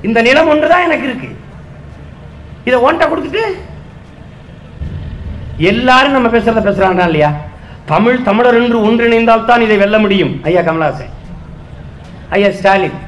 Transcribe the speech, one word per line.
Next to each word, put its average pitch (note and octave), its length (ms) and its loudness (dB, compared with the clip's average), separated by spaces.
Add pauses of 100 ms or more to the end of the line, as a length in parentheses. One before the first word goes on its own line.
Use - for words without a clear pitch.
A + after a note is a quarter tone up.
இந்த A3+ 200 0
நிலம் C#4+ 260 4
ஒன்றுதான் D4+ 360 4
எனக்கு C#4 220 0
இருக்கு. - 300 -8 (1300)
இதை B3+ 160 2
உன்கிட்ட D#4+ 280 2
கொடுத்துட்டு D#4+ 360 -4 (2250)
எல்லாரும் B3+ 540 4
நம்ம B3+ 160 2
பேசுறத A3+ 360 2
பேசுறாங்களா F#3+ 400 2
இல்லையா? D3+ 280 2 (540)
"தமிழ் A3+ 360 2
தமிழர் A#3 420 4
என்று A#3 220 2
ஒன்றிணைந்தால் A3+ 600 4
தான் A#3+ 160 4
இதை G#3+ 160 4
வெல்ல G3+ 220 4
முடியும்." F#3 440 2
ஐயா E3+ 180 2
கமலஹாசன், D#3+ 520 -2 (1160)
ஐயா G3+ 220 2
ஸ்டாலின் F#3+ 460 0 (100)